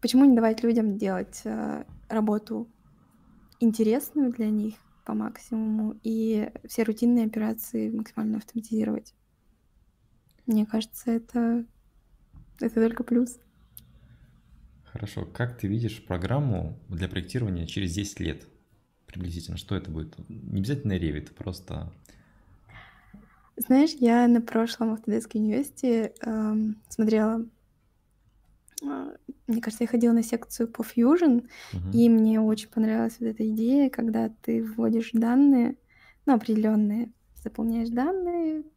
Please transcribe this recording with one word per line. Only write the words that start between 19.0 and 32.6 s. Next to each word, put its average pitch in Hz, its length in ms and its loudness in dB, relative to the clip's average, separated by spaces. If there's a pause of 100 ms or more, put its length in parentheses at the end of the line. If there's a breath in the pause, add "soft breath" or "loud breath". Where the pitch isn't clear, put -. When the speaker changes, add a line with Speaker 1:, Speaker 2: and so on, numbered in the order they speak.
Speaker 2:
Приблизительно, 85 500 -10
что - 200 -8
это 80 140 -8
будет? 80 260 -10 (120)
Не - 320 -8
обязательно 107 380 -4
Revit, 76 360 -4
просто 82 580 -10 (1600 soft breath)
Speaker 1:
Знаешь, 277 440 4
я 240 280 6
на 240 120 6
прошлом 226 540 -2
Autodesk 220 400 -4
University, 226 800 0 (100)
эм, 214 680 -2
смотрела, 220 560 0 (1400)
а, 277 280 -10 (340)
мне 226 140 -2
кажется, 226 240 -6
я 226 40 -4
ходила 233 240 2
на 233 100 2
секцию 226 460 -6
по 226 140 -10
Fusion, 254 680 4 (240 loud breath)
Speaker 2:
Мгм. 92 200 -6
Speaker 1:
и 233 160 6
мне 220 320 6
очень 214 300 0